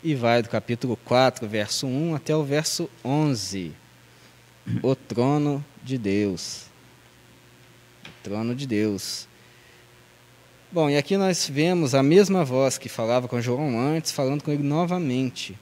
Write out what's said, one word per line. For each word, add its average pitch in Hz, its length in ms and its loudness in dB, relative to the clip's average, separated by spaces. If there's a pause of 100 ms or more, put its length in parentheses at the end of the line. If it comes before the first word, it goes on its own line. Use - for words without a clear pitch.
e 160 100 0
vai 120 280 4
do 110 60 -4
capítulo 117 480 -2
quatro, 123 520 2
verso 107 400 -4
um, 151 260 -2
até 151 220 -2
o 156 80 0
verso 151 440 -2 (160)
onze. 104 720 -2 (1080)
O 127 120 2
Trono 143 720 -2 (180)
de 131 140 -6
Deus. 101 720 -2 (1400)
O - 160 -20
Trono 110 320 -4
de 139 100 -8
Deus. 107 600 -2 (1400)
Bom, 160 180 2
e 143 60 4
aqui 165 220 2
nós 190 320 0
vemos 151 440 2
a 135 80 6
mesma 180 440 6
voz 131 320 2
que - 100 -12
falava 120 400 0
com 120 140 -2
João 123 360 -2
antes, 156 340 -2
falando 143 320 -2
com 151 80 -2
ele 147 120 0
novamente. 143 1000 -2